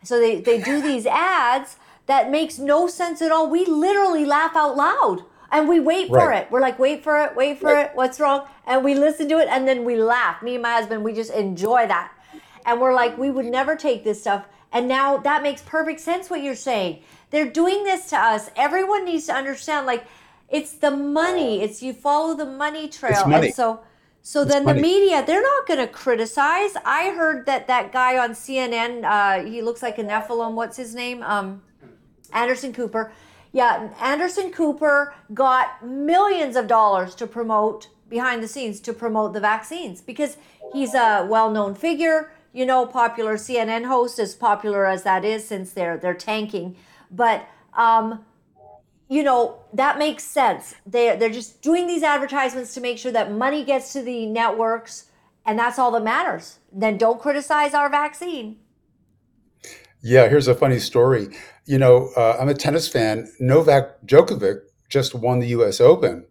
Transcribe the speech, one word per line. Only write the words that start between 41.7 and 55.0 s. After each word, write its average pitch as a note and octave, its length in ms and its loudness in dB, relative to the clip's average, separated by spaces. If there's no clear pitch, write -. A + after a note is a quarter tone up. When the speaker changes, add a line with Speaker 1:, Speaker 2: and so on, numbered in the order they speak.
Speaker 1:
figure, D#4+ 560 -2
you B3+ 120 -4
know, B3+ 220 2
popular A3+ 500 -2
C A#3+ 220 -4
N A3+ 100 -2
N A3+ 160 -4
host, B3 360 0
as G3 160 -4
popular G#3 500 0
as F#3+ 160 -2
that F#3 220 0
is G#3+ 200 -2
since F#3+ 280 -10
they're, E3+ 240 -4
they're F3 180 -4
tanking. G#3 600 -8
But, A3+ 380 0
um, A3+ 500 2
you C#4+ 140 0
know, B3 340 2
that C#4 240 0
makes D4+ 240 -4
sense. - 520 -2
They, A#3 300 2
they're A3 140 0
just A3+ 300 -14
doing E4+ 280 0
these E4 160 -2
advertisements C4+ 680 -2
to C4 60 -12
make A#3+ 160 -6
sure B3 160 -8
that A3 200 -2
money C4 320 -4
gets C4+ 280 -2
to C#4 100 -8
the A#3 220 -6
networks, A3+ 840 -4